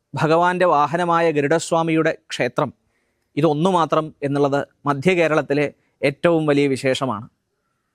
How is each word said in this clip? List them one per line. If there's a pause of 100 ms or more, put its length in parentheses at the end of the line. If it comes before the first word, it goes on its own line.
(200)
ഭഗവാന്റെ
വാഹനമായ (100)
ഗരുഡസ്വാമിയുടെ (200)
ക്ഷേത്രം (680)
ഇതൊന്നു
മാത്രം (220)
എന്നുള്ളത് (300)
മധ്യ
കേരളത്തിലെ (400)
ഏറ്റവും
വലിയ
വിശേഷമാണ്. (680)